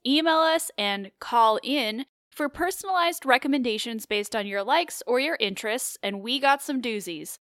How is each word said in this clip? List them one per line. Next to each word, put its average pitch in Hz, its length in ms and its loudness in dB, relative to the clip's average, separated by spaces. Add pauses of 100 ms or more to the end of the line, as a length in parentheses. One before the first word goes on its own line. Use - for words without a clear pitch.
email 320 320 4
us, 320 400 2
and 202 420 -4
call 226 420 4
in 247 440 -2 (240)
for 294 180 -4
personalized 349 800 -2
recommendations 240 800 2
based 208 280 -2
on 208 140 -2
your 196 160 -2
likes 302 420 0
or 247 140 2
your 302 220 0
interests, 214 600 -4
and 202 200 -6
we 247 180 -4
got 277 220 4
some 269 200 -4
doozies. 180 560 -6 (240)